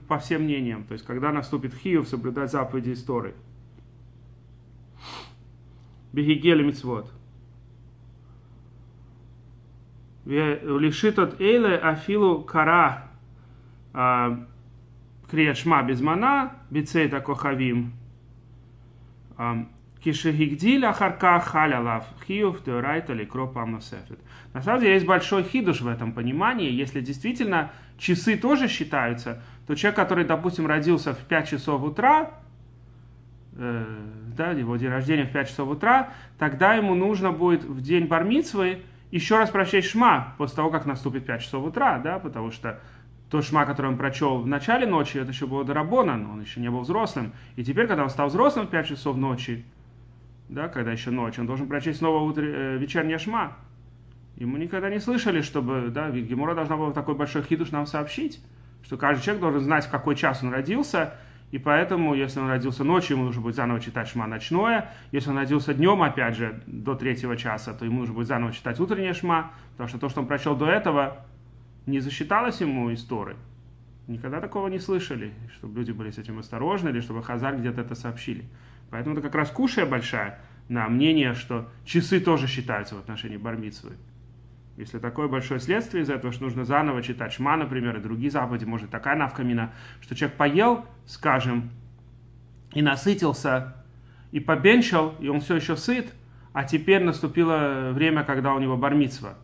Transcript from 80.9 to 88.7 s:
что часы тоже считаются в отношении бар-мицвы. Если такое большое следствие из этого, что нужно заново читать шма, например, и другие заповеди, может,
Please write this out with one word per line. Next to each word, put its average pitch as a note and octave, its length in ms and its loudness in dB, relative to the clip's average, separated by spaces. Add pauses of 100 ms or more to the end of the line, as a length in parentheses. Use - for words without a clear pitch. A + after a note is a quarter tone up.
что A#2+ 340 -8 (160)
часы E3+ 360 2
тоже D#3+ 260 2
считаются B2 480 -4
в G2+ 40 -10
отношении G#2+ 380 -10
бар-мицвы. A2 560 -8 (840)
Если B2 220 -12
такое B2 300 -4
большое C3 320 -2
следствие F3+ 440 -2
из C#3 60 -4
этого, B2+ 220 -4
что A#2+ 120 -8
нужно B2+ 200 -4
заново C#3 380 2
читать A#2 300 -6
шма, C#3+ 240 0
например, B2+ 400 -2
и G#2 40 -8
другие A2+ 300 -4
заповеди, B2 340 -2
может, G#2+ 260 -6